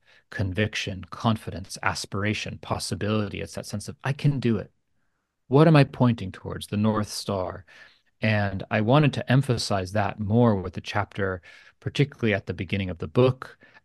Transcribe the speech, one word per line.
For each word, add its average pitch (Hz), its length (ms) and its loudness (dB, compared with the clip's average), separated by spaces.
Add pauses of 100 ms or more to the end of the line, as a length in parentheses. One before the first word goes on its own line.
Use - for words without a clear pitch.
(300)
conviction, 98 800 -4
confidence, - 720 -4
aspiration, - 760 -4
possibility. 104 840 -4
It's 95 140 -10
that 104 100 -10
sense - 220 -10
of, 101 160 -12
"I 139 100 -2
can 139 260 0
do 117 180 0
it." - 140 -10 (760)
What 147 200 8
am 160 80 8
I 139 100 8
pointing 117 460 2
towards? - 360 -12
The 104 100 -4
North 107 320 2
Star. 95 560 -6 (560)
And 104 500 0
I 110 100 0
wanted 131 320 4
to - 180 -4
emphasize 107 640 0
that 101 260 -2
more 107 360 4
with 92 180 -6
the - 80 -10
chapter, 98 600 -4 (380)
particularly 143 540 0
at 95 140 -2
the 92 60 -4
beginning 95 360 -4
of 87 100 -8
the - 80 -6
book, 131 500 2 (280)